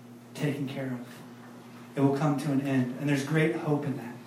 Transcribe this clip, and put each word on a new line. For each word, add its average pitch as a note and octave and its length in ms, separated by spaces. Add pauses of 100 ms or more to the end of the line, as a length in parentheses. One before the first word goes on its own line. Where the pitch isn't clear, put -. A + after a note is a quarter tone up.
(340)
taken C#3 340
care C3 200
of. B2 180 (880)
It C#3 60
will C#3 160
come D3 220
to D3+ 120
an C3 100
end. C3 380
And D3 80
there's C3+ 160
great D#3+ 320
hope C#3+ 300
in B2+ 120
that. A#2 180 (120)